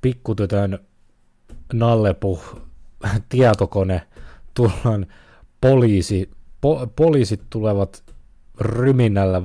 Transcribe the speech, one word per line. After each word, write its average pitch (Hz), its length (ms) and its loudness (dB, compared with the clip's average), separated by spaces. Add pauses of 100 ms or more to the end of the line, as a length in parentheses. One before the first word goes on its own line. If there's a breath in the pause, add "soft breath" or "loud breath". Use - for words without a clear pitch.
pikkutytön 101 760 -4 (920)
Nallepuh 107 880 -2 (260)
<laughs> - 420 -6
tietokone 101 760 2 (520 soft breath)
tullaan 107 520 0 (540 soft breath)
poliisi-, 107 720 2 (360)
po-, 139 200 0 (100)
poliisit 143 540 2
tulevat 104 540 -2 (560)
ryminällä 104 840 2